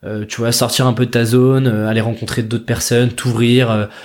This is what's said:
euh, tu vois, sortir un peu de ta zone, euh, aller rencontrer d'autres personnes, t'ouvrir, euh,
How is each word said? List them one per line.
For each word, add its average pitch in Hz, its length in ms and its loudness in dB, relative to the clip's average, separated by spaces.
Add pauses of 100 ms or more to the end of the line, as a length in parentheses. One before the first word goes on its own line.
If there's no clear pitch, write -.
euh, 107 200 -6
tu - 120 -10
vois, 117 160 0
sortir 127 340 0
un 123 60 2
peu 117 120 0
de 123 60 -6
ta 117 140 2
zone, 127 420 4
euh, 107 220 0
aller 113 100 0
rencontrer 113 420 -4
d'autres 113 240 -4
personnes, 120 440 0
t'ouvrir, 120 600 2
euh, 107 160 0 (200)